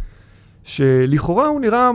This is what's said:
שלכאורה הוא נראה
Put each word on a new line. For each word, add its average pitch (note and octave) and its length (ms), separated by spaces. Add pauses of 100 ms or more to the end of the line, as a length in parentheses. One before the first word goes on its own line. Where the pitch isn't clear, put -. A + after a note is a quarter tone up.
(640)
שלכאורה C#3 840
הוא D4 140
נראה A#3+ 340